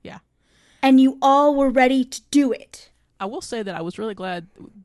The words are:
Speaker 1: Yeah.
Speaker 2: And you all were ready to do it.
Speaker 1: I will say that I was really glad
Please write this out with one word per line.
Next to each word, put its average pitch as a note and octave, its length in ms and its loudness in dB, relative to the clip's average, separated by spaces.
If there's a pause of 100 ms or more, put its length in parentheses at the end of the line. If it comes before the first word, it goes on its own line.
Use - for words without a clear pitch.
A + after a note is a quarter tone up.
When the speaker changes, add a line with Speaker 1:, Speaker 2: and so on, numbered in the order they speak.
Speaker 1:
Yeah. - 160 -20 (600)
Speaker 2:
And C4 180 6
you C4+ 220 4
all C#4 340 4
were C#4 140 2
ready B3+ 340 2
to - 180 -14 (100)
do C#4 200 2
it. - 380 -14 (300)
Speaker 1:
I G3 60 -10
will C4+ 160 -10
say A3+ 220 -10
that G3 120 -10
I D#3+ 60 -10
was E3+ 160 -12
really G#3+ 180 -10
glad F3+ 320 -10 (380)